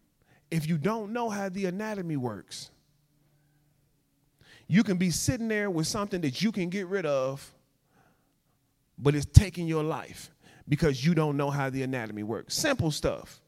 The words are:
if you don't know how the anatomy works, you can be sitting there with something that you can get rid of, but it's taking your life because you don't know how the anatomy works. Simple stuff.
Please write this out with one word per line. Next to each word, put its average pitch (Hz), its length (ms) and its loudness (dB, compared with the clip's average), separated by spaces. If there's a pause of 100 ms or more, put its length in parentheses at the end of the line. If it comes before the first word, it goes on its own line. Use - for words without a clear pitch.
(500)
if 156 160 -2
you 165 120 0
don't 208 340 -2
know 240 160 -2
how 202 220 -4
the 190 160 -4
anatomy 190 500 -4
works, 117 540 -8 (2000)
you 208 160 6
can 196 120 0
be 180 140 2
sitting 226 380 -2
there 208 200 0
with 160 180 0
something 202 360 -4
that 135 180 -2
you 214 100 0
can 180 200 -2
get 190 160 -6
rid 190 180 -4
of, 135 480 -2 (1400)
but 143 180 2
it's 143 120 -2
taking 175 400 8
your 160 160 0
life 139 480 -8 (360)
because 131 380 2
you 170 100 6
don't 156 220 4
know 143 140 0
how 139 180 -2
the 131 140 -2
anatomy 113 400 -4
works. 104 320 -6
Simple 226 360 0
stuff. - 580 -4